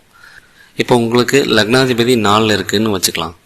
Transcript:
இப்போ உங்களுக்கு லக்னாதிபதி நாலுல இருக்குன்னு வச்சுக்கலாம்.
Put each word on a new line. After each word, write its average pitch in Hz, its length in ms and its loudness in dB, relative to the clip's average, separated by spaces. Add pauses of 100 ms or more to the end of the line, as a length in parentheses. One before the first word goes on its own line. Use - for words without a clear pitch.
(760)
இப்போ 123 200 0
உங்களுக்கு 120 520 0
லக்னாதிபதி 117 680 2
நாலுல 107 360 2
இருக்குன்னு 101 460 -2
வச்சுக்கலாம். 85 360 -6 (120)